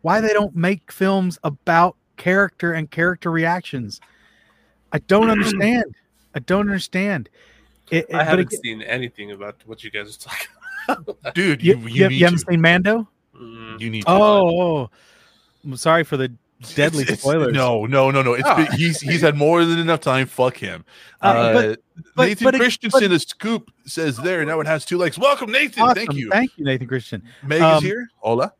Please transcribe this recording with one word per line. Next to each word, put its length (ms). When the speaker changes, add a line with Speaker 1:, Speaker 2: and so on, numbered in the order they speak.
Speaker 1:
why 180
they 140
don't 220
make 360
films 540
about 500
character 560
and 180
character 400
reactions, 680
I 80
don't 300
Speaker 2:
<clears throat> 0
Speaker 1:
understand. 680
I 40
don't 280
understand. 640
It, 180
it, 60
Speaker 2:
I 20
Speaker 1:
but 100
Speaker 2:
haven't 260
Speaker 1:
again, 80
Speaker 2:
seen 200
anything 500
about 240
what 200
you 60
guys 260
are 20
talking 180
about. 440
<laughs> 0
Speaker 3:
Dude, 300
Speaker 1:
You, 140
Speaker 3:
you, 100
you 0
Speaker 1:
you, 60
Speaker 3:
need 80
Speaker 1:
you 80
haven't 140
Speaker 3:
to. 120
Speaker 1:
seen 100
Mando? 460
Speaker 2:
Mm. 400
Speaker 3:
You 120
need 140
to. 40
Speaker 1:
Oh, 520
oh. 280
I'm 140
sorry 260
for 140
the 120
deadly 300
Speaker 3:
It's, 80
it's, 100
Speaker 1:
spoilers. 320
Speaker 3:
no, 320
no, 240
no, 140
no. 100
It's 140
Speaker 2:
Ah. 80
Speaker 3:
been, 160
he's, 280
he's 220
had 160
more 260
than 140
enough 240
time. 240
Fuck 320
him. 260
Speaker 1:
Uh, 320
but, 120
Speaker 3:
Uh, 100
Speaker 1:
but, 140
Speaker 3:
Nathan 160
Speaker 1:
but 100
it, 40
Speaker 3:
Christensen, 400
Speaker 1:
but 20
Speaker 3:
a 80
scoop, 520
says 320
there. 260
Now 160
it 60
has 200
two 120
likes. 220
Welcome, 320
Nathan. 320
Speaker 1:
Awesome. 120
Speaker 3:
Thank 200
you. 160
Speaker 1:
Thank 260
you, 80
Nathan 220
Christensen. 420
Speaker 3:
Meg 180
Speaker 1:
Um, 160
Speaker 3:
is 60
here. 240
Hola. 420